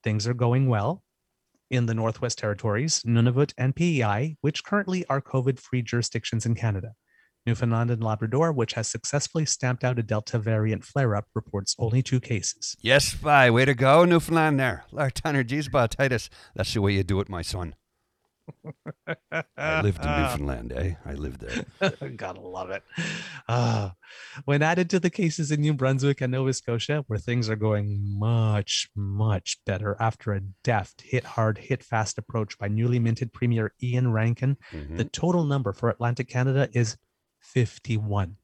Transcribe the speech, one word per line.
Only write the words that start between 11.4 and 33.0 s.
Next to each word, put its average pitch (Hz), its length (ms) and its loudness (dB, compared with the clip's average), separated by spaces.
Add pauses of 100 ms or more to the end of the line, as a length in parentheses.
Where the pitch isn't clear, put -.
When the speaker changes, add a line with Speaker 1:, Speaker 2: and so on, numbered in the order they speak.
Speaker 1:
only 120 240 0
two 127 180 0
cases. - 600 -6
Speaker 2:
Yes, 131 340 4
bye. 143 360 6
Way 123 140 6
to 139 100 4
go, 135 300 6
Newfoundland 160 560 4
there. 120 320 -2
Lord 131 220 -2
Tanner, 143 300 0
jeez, 139 260 -4
ba 120 180 4
Titus. 127 400 -2 (260)
That's - 200 -2
the 107 80 2
way 101 100 4
you 98 120 2
do 95 160 0
it, 98 100 -4
my 90 100 -8
son. 85 340 -8 (1800)
I 156 240 -2
lived 90 240 0
in 113 60 -2
Speaker 1:
<laughs> 143 120 0
Speaker 2:
Newfoundland, 69 520 -4
eh? 85 200 -2 (120)
I 71 80 -10
lived 69 260 -8
there. - 240 -8 (440)
Speaker 1:
<laughs> 123 80 -14
Gotta 98 240 -12
love 92 280 -10
it. 95 140 -8 (680)
Ah, 113 460 0 (500)
when 143 180 2
added 170 280 2
to 185 100 2
the 175 100 2
cases 160 400 -2
in 147 120 2
New 151 120 4
Brunswick 135 460 2
and 127 120 0
Nova 131 200 0
Scotia, 131 540 -2
where 107 120 -2
things 120 300 0
are 110 80 0
going 101 600 0
much, 110 760 0
much 101 680 0
better 98 360 -2
after 110 340 -2
a 98 60 -2 (240)
deft, 110 360 -2
hit - 240 -2
hard, 110 320 0
hit - 260 -4
fast - 360 -2
approach 110 400 -6
by 101 100 -6
newly 117 300 2
minted 113 340 0